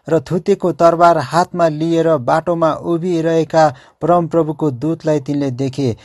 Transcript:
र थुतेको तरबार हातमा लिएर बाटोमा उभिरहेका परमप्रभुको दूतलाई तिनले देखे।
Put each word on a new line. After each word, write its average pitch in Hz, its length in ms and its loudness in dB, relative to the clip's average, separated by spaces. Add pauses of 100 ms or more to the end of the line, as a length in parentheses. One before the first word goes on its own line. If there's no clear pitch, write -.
र 160 120 2
थुतेको 180 520 -2
तरबार 170 460 4
हातमा 170 500 0
लिएर 160 480 0
बाटोमा 160 560 0
उभिरहेका 165 1000 0 (280)
परमप्रभुको 156 680 0
दूतलाई 151 500 -4
तिनले 143 300 -4
देखे। 131 540 -4